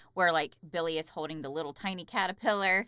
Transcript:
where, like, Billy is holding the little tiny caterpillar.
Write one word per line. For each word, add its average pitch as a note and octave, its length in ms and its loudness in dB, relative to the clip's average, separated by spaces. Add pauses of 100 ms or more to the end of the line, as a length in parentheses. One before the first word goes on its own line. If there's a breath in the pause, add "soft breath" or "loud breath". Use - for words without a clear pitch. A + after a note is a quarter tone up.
(140 soft breath)
where, F3+ 200 4
like, D#3 220 0 (140)
Billy E3 280 -2
is D#3 120 -6
holding D#3 320 -8
the C#3+ 80 -8
little D3 240 -4
tiny F#3 320 -6
caterpillar. G3 840 2